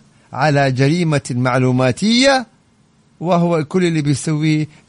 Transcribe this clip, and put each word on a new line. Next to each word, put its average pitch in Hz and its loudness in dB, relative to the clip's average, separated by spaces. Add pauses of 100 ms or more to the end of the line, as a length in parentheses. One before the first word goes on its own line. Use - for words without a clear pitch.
(320)
على 139 2
جريمة 147 0
معلوماتية، 131 0 (760)
وهو 170 0
كل 180 -2
اللي 165 0
بيسويه 151 -2 (200)